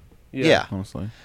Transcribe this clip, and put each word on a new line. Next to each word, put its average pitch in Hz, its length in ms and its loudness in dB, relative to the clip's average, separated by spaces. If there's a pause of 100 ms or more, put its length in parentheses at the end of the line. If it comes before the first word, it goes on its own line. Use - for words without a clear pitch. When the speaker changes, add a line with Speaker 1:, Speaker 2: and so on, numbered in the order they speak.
(320)
Speaker 1:
Yeah. 135 400 4
Speaker 2:
Honestly. 98 380 -8 (160)